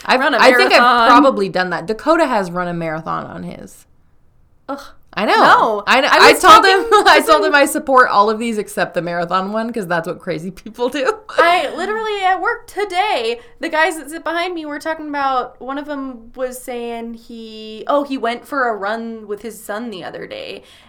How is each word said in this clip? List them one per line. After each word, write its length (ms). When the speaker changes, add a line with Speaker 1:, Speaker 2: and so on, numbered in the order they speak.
Speaker 1:
I've, 140
Speaker 2:
Run 140
a 40
Speaker 1:
I 160
think 200
I've 80
Speaker 2:
marathon. 280
Speaker 1:
probably 400
done 220
that. 140
Dakota 420
has 240
run 160
a 60
marathon 520
on 180
his. 420
Speaker 2:
Ugh. 120
Speaker 1:
I 120
know. 100
Speaker 2:
No. 520
Speaker 1:
I 120
know. 100
Speaker 2:
I 200
Speaker 1:
I 20
Speaker 2:
was 100
Speaker 1:
told 240
him, 180
<laughs> 60
Speaker 2:
talking 200
Speaker 1:
I 100
Speaker 2:
to 80
Speaker 1:
told 160
Speaker 2:
some 0
Speaker 1:
him 100
I 120
support 440
all 200
of 100
these 180
except 360
the 80
marathon 500
one, 220
'cause 120
that's 220
what 120
crazy 320
people 360
do. 180
<laughs> 120
Speaker 2:
I 380
literally, 480
at 160
work 280
today, 760
the 80
guys 300
that 120
sit 140
behind 300
me 120
were 140
talking 300
about, 500
one 180
of 80
them 480
was 300
saying 520
he, 720
oh, 180
he 120
went 300
for 220
a 80
run 500
with 140
his 200
son 280
the 160
other 220
day. 360